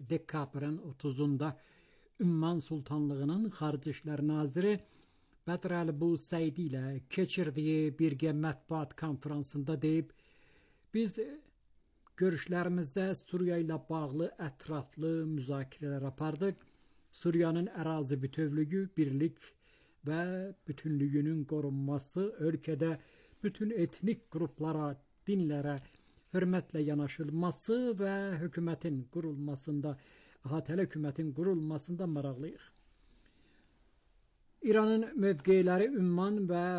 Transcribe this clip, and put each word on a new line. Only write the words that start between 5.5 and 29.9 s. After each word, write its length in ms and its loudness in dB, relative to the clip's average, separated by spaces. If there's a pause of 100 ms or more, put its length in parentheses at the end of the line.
Əl-Busaidi 920 0
ilə 160 -2 (200)
keçirdiyi 880 0
birgə 400 2
mətbuat 640 -2
konfransında 800 -4
deyib, 360 2 (840)
"Biz 240 0 (1000)
görüşlərimizdə 840 0 (100)
Suriya 440 0
ilə 220 0
bağlı 560 -2
ətraflı 760 -6 (140)
müzakirələr 800 -4
apardıq. 560 -4 (520)
Suriyanın 540 2
ərazi 480 -2
bütövlüyü, 720 0
birlik 480 0 (640)
və 560 -4
bütünlüyünün 840 0
qorunması, 800 -2 (120)
ölkədə 640 0 (420)
bütün 300 -2
etnik 600 -2
qruplara, 640 -2 (280)
dinlərə 540 0 (560)
hörmətlə 480 0
yanaşılması 1000 0 (140)
və 220 0 (240)
hökumətin 720 -2
qurulmasında, 840 -4 (460)